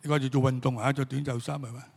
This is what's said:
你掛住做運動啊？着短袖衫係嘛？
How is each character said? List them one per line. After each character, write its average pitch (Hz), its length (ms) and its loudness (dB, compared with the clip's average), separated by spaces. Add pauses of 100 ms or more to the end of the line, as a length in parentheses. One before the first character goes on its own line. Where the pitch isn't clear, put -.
你 147 80 -4
掛 147 80 4
住 131 100 0
做 131 140 2
運 127 180 4
動 127 180 0
啊？ 123 140 2
着 135 120 0
短 135 200 -4
袖 127 140 -2
衫 147 220 -6
係 120 120 -10
嘛？ 123 120 -14 (120)